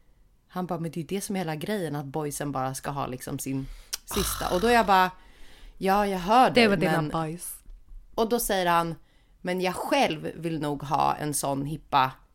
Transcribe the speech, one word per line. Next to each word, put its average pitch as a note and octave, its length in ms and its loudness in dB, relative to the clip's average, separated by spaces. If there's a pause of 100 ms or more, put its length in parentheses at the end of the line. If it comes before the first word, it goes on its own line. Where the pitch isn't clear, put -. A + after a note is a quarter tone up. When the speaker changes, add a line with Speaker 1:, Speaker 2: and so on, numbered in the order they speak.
(480)
Speaker 1:
Han F3+ 180 -8
bara: F3 120 -4
"Men E3 120 -6
det - 80 -12
är E3+ 40 -4
ju C#3+ 40 -14
det F#3+ 140 -4
som G3 160 -4
är F#3+ 40 -2
hela D#3+ 160 -4
grejen, E3 400 -4
att D3 100 -6
boysen D3 460 -4
bara C3 220 -4
ska - 160 -8
ha C#3 160 -4
liksom B2+ 320 -8
sin C3+ 280 -4 (380)
sista." - 500 -2
Och F3+ 60 2
då G#3 60 4
är A#3+ 60 6
jag A3+ 140 6
bara: F#3 240 6 (680)
"Ja, G3 280 2
jag F#3+ 120 -2
hör G#3+ 320 6
dig, B3 120 6
Speaker 2:
Det A3+ 60 6
var G3 80 4
dina D#3+ 260 2
Speaker 1:
men" D3+ 60 -2
Speaker 2:
boys. D#3+ 460 -6 (600)
Speaker 1:
Och A3+ 140 2
då A#3 120 2
säger F#3+ 260 0
han: E3+ 280 2 (460)
"Men F3+ 200 -2
jag F3+ 140 0
själv F3+ 640 0
vill D#3+ 240 -4
nog D3 220 -4
ha C#3 320 2
en D3+ 200 -4
sån C#3 320 -2
hippa, C#3 440 0 (240)